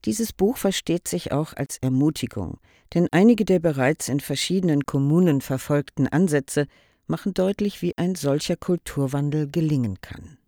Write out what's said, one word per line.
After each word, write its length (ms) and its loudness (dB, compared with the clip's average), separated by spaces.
Dieses 280 -4
Buch 240 0
versteht 500 -2
sich 240 -6
auch 220 -4
als 240 -8
Ermutigung, 800 -2
denn 180 2
einige 340 6
der 140 4
bereits 500 0
in 100 0
verschiedenen 680 0
Kommunen 540 4
verfolgten 680 -2
Ansätze 580 0
machen 300 -4
deutlich, 480 -2
wie 140 -2
ein 180 -2
solcher 420 -2
Kulturwandel 920 -2
gelingen 520 -2
kann. 460 -18